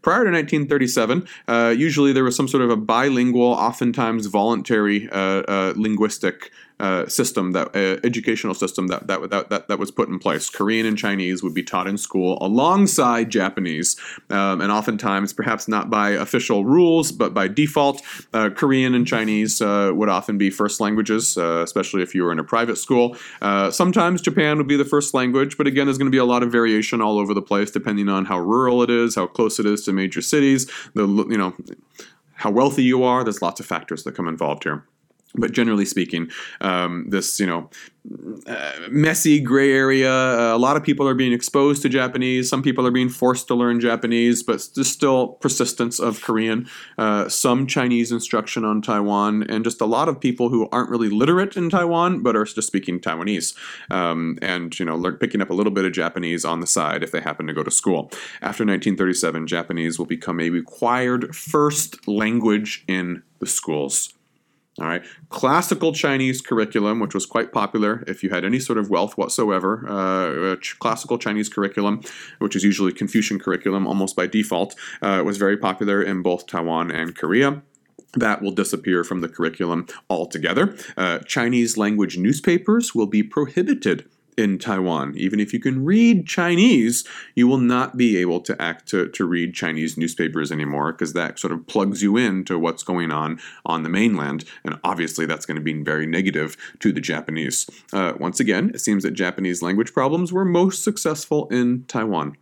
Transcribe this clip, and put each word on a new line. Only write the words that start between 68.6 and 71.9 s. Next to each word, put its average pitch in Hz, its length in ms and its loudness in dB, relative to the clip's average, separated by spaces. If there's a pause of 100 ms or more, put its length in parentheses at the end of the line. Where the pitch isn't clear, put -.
of 104 140 -2
wealth 95 260 0
whatsoever. 104 720 0
Uh, 95 640 -2
uh, 92 40 -2
ch-, - 240 -10
classical 117 360 -2
Chinese 107 320 -2
curriculum, 104 520 -2 (400)